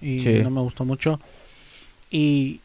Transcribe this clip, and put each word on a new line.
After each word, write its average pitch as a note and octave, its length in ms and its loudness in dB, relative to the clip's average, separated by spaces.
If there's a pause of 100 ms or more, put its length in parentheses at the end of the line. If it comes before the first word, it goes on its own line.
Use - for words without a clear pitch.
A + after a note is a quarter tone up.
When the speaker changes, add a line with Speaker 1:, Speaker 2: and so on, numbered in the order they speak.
Speaker 1:
y C3 200 -4
Speaker 2:
Sí. A2+ 200 4
Speaker 1:
no A2+ 80 0
me C3 120 -2
gustó B2 220 -4
mucho. C3+ 360 -2 (880)
Y, D3 560 0